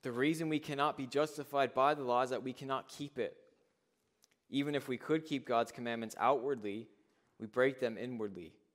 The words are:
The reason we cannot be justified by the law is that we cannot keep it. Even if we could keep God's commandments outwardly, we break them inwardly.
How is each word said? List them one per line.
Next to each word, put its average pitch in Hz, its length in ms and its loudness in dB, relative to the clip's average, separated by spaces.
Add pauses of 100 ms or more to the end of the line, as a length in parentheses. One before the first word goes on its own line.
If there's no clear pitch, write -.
The 131 80 -4
reason 156 380 2
we 151 100 2
cannot 143 380 0
be 135 100 -6
justified 143 640 0
by 139 220 6
the 143 80 -6
law 123 180 4
is 127 80 2
that 123 140 -2
we 131 100 -4
cannot 135 340 -4
keep 143 300 -10
it. 110 180 -2 (1160)
Even 143 240 0
if 135 120 -2
we 127 100 -2
could 156 280 0
keep 139 220 -4
God's 117 240 2
commandments 117 480 -6
outwardly, 117 680 0 (520)
we 110 80 -8
break 131 320 2
them 113 180 0
inwardly. 104 560 -6 (220)